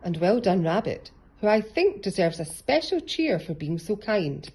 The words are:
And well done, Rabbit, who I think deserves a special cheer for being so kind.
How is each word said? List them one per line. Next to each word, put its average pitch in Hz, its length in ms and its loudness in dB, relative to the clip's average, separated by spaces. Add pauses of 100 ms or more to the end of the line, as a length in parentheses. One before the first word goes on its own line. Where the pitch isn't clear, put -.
And 175 140 -2
well 185 240 4
done, 185 240 4
Rabbit, 160 460 -2 (300)
who 208 60 -2
I 214 140 6
think 339 420 0
deserves 175 380 0
a 165 40 -4
special 311 560 -2
cheer 311 380 -2
for 156 160 -6
being 160 240 -4
so 202 180 -4
kind. 165 580 -2